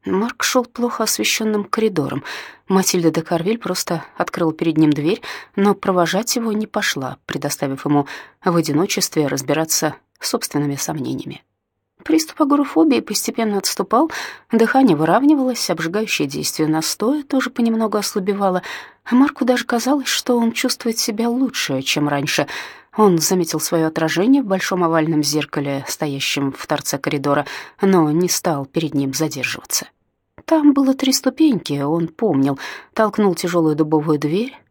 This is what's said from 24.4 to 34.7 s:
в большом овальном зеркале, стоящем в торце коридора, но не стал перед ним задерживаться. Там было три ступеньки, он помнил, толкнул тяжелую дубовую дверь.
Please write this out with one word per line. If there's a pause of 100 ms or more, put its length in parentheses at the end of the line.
в
большом
овальном
зеркале,
стоящем
в
торце
коридора, (360)
но
не
стал
перед
ним
задерживаться. (580)
Там
было
три
ступеньки,
он
помнил, (360)
толкнул
тяжелую
дубовую
дверь. (140)